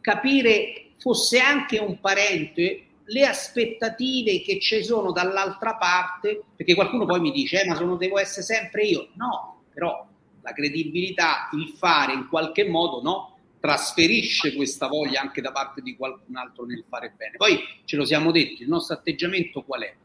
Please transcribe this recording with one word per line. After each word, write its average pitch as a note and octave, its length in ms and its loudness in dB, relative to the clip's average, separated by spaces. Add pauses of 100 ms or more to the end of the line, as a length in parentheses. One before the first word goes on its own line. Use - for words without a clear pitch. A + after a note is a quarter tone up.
capire, A#3 960 2
fosse A#3+ 420 2
anche C4 400 2
un G3+ 220 -4
parente, F#3+ 840 0 (200)
le C4 220 2
aspettative A3+ 1120 -2
che G3 180 -2
ci G#3+ 240 0
sono G#3 300 0
dall'altra F#3+ 640 -2
parte, F#3+ 720 0 (120)
perché - 180 4
qualcuno G3+ 300 2
poi F3+ 160 2
mi D#3+ 100 2
dice, C#3 300 0
"Eh, F#3+ 60 2
ma E3+ 80 0
sono, F3 220 0
devo F#3 220 0
essere F#3+ 240 -2
sempre A3 420 -2
io." F#3 320 0
No, - 560 -8
però - 360 -6 (340)
la A#2+ 100 -12
credibilità, D#3+ 1000 -2
il D#3 240 -6
fare D3 360 4
in C3 160 -6
qualche D#3+ 360 0
modo, E3+ 380 0
no, F3+ 360 -4 (220)
trasferisce D#3+ 960 2
questa C#3 320 -2
voglia C3+ 340 -2
anche C#3 200 -6
da C3 120 -8
parte C3+ 300 -6
di B2+ 140 -12
qualcun B2+ 400 -10
altro B2 280 -12
nel A#2+ 240 -12
fare A#2 280 -10
bene. A2 200 -14
Poi G3+ 220 4 (260)
ce - 120 -6
lo C#3+ 80 0
siamo D3+ 260 4
detti, D#3+ 320 2
il A#2+ 60 -6
nostro E3 280 -2
atteggiamento E3+ 680 -4
qual B2+ 200 -8
è? G#2 120 -10 (100)